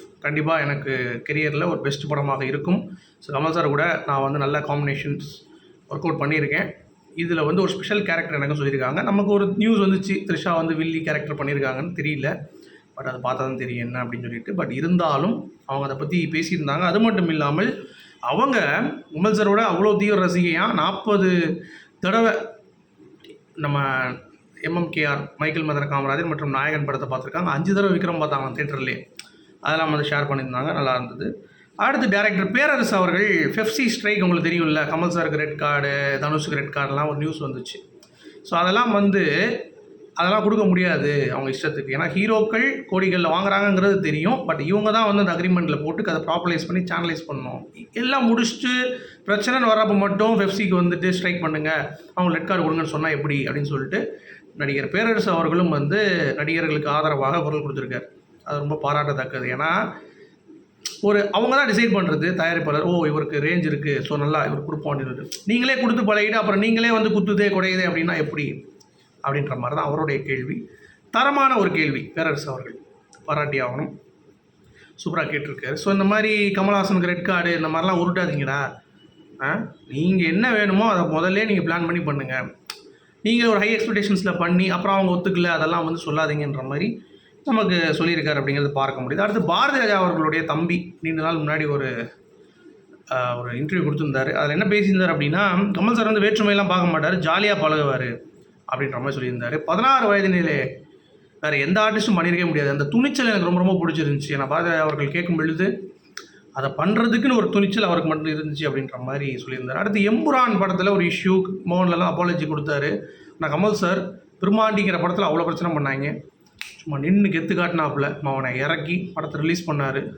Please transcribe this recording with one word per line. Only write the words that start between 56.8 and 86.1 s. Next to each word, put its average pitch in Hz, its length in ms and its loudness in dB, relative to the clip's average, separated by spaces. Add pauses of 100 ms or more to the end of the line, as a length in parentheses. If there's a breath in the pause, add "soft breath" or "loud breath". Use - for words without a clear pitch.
ஆதரவாக 147 500 0
குரல் 147 220 -2
கொடுத்திருக்காரு. 127 400 -8 (400)
அது 147 180 -4
ரொம்ப 147 200 -2
பாராட்டத்தக்கது. 135 720 -2
ஏன்னா 151 140 -2 (1400 loud breath)
ஒரு 202 120 4 (180)
அவங்க 247 180 2
தான் 277 160 4
டிசைட் 220 240 4
பண்றது, 156 320 2 (120)
தயாரிப்பாளர், 165 500 0
"ஓ, - 20 2 (200)
இவருக்கு 147 340 -2
ரேஞ்ச் 170 240 2
இருக்கு, 143 240 -2 (140)
so 147 100 -2
நல்லா 147 280 0
இவர் 147 220 -4
கொடுப்போம்" 147 260 -4
அப்படின்னு. 127 320 -6 (200)
நீங்களே 247 360 2
கொடுத்து 226 280 2
பழகிட்டு 214 320 2
அப்புறம் 196 240 2
நீங்களே 226 300 4
வந்து 220 200 4
குத்துதே 202 400 2
குடையுதே 185 340 0
அப்படின்னா 170 340 0
எப்படி 147 220 -4 (800 soft breath)
அப்படின்ற 143 380 -2
மாதிரி 123 160 -4
தான் 160 120 -2
அவருடைய 147 280 -2 (100)
கேள்வி. 135 280 -4 (600 loud breath)
தரமான 277 360 4 (100)
ஒரு 185 160 4
கேள்வி, 143 240 0 (140)
பேரரசு 156 340 -2
அவர்கள் 123 260 -10 (500)
பாராட்டி 147 400 -2
ஆகணும், 131 260 -4 (1080 loud breath)
சூப்பரா 165 300 -2
கேட்டிருக்காரு. 143 520 -6
So - 120 -2
இந்த 196 160 2
மாதிரி 220 200 2 (260)
கமலஹாசனுக்கு 190 560 2
ரெட் 175 160 -6
கார்டு 175 300 2
இந்த 160 140 -2
மாதிரிலாம் 170 300 2
உருட்டாதீங்கடா. 151 580 0 (840)
ஆ? - 20 0 (460)
நீங்க 180 280 2 (100)
என்ன 214 120 2 (120)
வேணுமோ 202 360 4
அதை 175 100 2 (120)
முதல்ல 185 360 2
நீங்க 175 160 2
பிளான் 165 220 -2
பண்ணி 170 140 -2
பண்ணுங்க. 135 340 -4 (880 loud breath)
நீங்க 233 260 2
ஒரு 208 80 4
ஹை 208 160 2
எக்ஸ்பெக்டேஷன்ஸ்ல 202 640 0
பண்ணி 175 280 4 (100)
அப்புறம் 196 220 0
அவங்க 190 180 4
ஒத்துக்கல, 175 420 2
அதெல்லாம் 160 300 0
வந்து 165 180 -4
சொல்லாதீங்கன்ற 147 640 -2